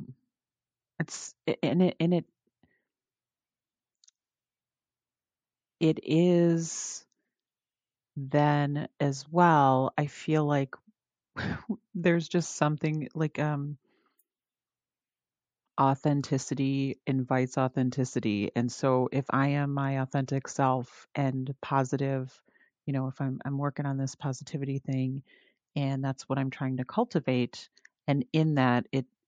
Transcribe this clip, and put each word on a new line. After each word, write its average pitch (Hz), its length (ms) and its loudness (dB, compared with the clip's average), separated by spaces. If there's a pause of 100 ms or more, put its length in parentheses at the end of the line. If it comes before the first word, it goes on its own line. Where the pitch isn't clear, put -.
(1000)
It's, - 360 -10 (120)
a-, - 180 -2
and 165 160 2
it, 185 180 4
and 175 140 2
it, 170 120 0 (3500)
it 160 240 2
is 170 1000 2 (1080)
then 147 720 2 (120)
as 139 320 -2
well, 147 680 6
I 147 100 0
feel 156 380 0
like 143 300 0 (600)
<laughs> - 600 -8
there's 170 320 2
just - 280 -2
something 151 600 0
like, 156 240 -2
um, 147 380 -2 (2000)
authenticity 135 1300 0
invites 127 500 0
authenticity. 127 1000 0
And 117 160 -2
so 127 400 0
if 135 180 -2
I 135 200 2
am 143 240 -2
my 135 280 -2
authentic 135 460 -2
self 131 680 -2
and 131 460 -2
positive, 135 800 -2 (440)
you 139 80 -2
know, 131 140 -2
if 131 120 -8
I'm, 131 240 -4
I'm 139 140 -4
working 143 280 -4
on 139 120 -2
this 135 180 -4
positivity 139 640 -6
thing 131 440 -2 (520)
and 135 280 -2
that's 135 260 -6
what 135 80 0
I'm 135 140 -2
trying 131 260 -4
to 143 80 -4
cultivate, 131 840 -2 (380)
and 139 260 2
in 160 220 2
that, 123 360 4
it, 135 140 -2 (220)